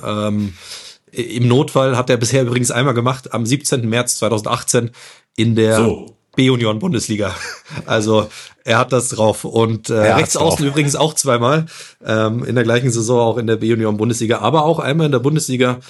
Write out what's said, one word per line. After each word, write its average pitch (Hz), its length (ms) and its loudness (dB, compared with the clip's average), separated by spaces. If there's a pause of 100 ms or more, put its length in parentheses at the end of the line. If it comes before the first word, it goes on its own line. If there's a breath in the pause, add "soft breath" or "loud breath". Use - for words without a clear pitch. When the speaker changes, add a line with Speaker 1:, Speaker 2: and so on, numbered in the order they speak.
Speaker 1:
ähm, 104 500 -2 (640 loud breath)
i-, 123 60 -4
im 120 260 -2
Notfall 131 500 2
hat 123 120 0
er 123 80 4
bisher 120 240 2
übrigens 123 300 0
einmal 127 240 2
gemacht, 127 360 -2
am 113 140 -2
siebzehnten 127 440 -2
März 120 280 0
zweitausendachtzehn 117 720 -2 (460 loud breath)
in 113 200 2
der 110 200 4
Speaker 2:
So. 110 400 -2 (200)
Speaker 1:
B-Union-Bundesliga. 110 1040 0
<laughs> - 460 -12
Also 107 440 2 (360 loud breath)
er 117 140 2
hat 123 120 0
das 123 180 0
drauf. 107 360 0
Und, 113 440 0
äh, 120 60 -2
Speaker 3:
Er 107 140 4
hat's - 100 4
Speaker 1:
rechts - 180 0
außen 156 280 0
Speaker 3:
drauf. 139 80 0
Speaker 1:
übrigens 147 220 0
auch 156 180 0
zweimal, 135 520 0 (400 loud breath)
ähm, 110 380 0
in 117 120 -4
der 123 80 2
gleichen 120 280 2
Saison 117 280 0
auch 117 180 0
in 113 100 -4
der 113 100 2
B-Union-Bundesliga, 110 800 0
aber 143 260 2
auch 160 140 2
einmal 151 260 0
in 147 60 0
der 127 80 2
Bundesliga, 127 600 0 (100)